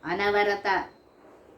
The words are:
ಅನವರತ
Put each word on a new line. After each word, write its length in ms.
ಅನವರತ 600